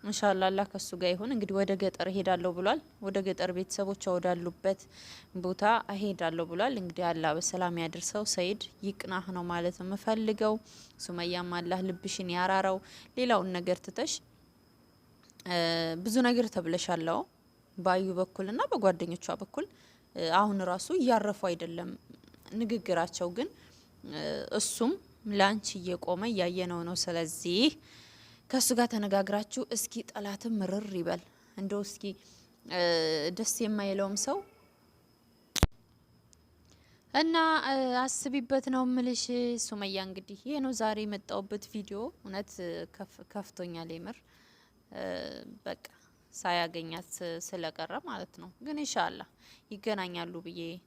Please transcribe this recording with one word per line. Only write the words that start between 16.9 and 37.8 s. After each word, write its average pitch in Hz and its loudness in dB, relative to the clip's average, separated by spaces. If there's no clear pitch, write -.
አዎ፣ 165 2
ባዩ 185 4
በኩልና 196 -2
በጓደኞቿ 180 2
በኩል፣ 294 -6
እ፣ 165 -2
አሁን 202 6
ራሱ 185 -2
እያረፉ 226 4
አይደለም 175 -4
ንግግራቸው። 196 0
ግን፣ 247 -4
እ፣ 151 -8
እሱም 233 2
ላንቺ 202 4
እየቆመ 180 -2
እያየነው 180 0
ነው። 170 -4
ስለዚህ 175 2
ከሱ 262 4
ጋር 240 6
ተነጋግራችሁ 208 2
እስኪ 226 -4
ጠላትም 208 -4
ርር 202 -2
ይበል። 175 -2
እንደው 196 -2
እስኪ፣ - -10
እ፣ 180 0
ደስ 220 -2
የማይለውም 202 0
ሰው 285 0
እና፣ 330 4
እ፣ 269 2